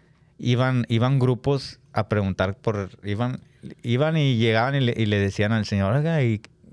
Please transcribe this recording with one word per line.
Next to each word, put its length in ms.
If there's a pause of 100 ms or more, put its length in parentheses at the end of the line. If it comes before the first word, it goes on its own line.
(380)
Iban, 500
iban 300
grupos 600 (120)
a 160
preguntar 480
por, 340 (120)
iban, 380 (420)
iban 340
y 200
llegaban 380
y 60
le, 160
y 100
le 120
decían 340
al 140
señor, 280
"Oiga, 280
¿y 180 (320)